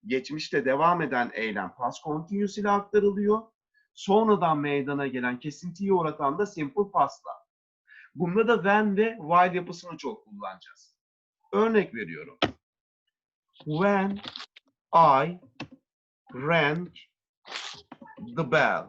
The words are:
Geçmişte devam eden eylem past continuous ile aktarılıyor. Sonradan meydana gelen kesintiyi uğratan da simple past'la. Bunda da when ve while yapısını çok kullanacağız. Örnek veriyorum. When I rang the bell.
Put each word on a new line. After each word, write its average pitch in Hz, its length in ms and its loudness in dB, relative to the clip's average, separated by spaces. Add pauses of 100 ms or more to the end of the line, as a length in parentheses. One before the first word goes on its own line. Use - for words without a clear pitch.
Geçmişte 131 600 -4
devam 160 360 2
eden 123 320 -2
eylem 101 420 -6
past 123 280 -8
continuous 190 540 -4
ile 208 120 -2
aktarılıyor. 202 720 2 (520)
Sonradan 196 640 2
meydana 143 500 -2
gelen 123 320 -4
kesintiyi 180 540 -4
uğratan 156 460 0
da 208 60 2
simple 196 480 -4
past'la. - 380 0 (840)
Bunda 185 320 0
da 233 80 4
when 202 420 2
ve 226 240 0
while 175 360 4
yapısını 175 400 -10
çok 113 280 -10
kullanacağız. 101 720 -16 (580)
Örnek 208 400 2
veriyorum. 82 440 -12 (1160)
When 196 680 0 (760)
I 160 440 6 (920)
rang 156 560 0 (1500)
the 143 140 -2
bell. 110 380 2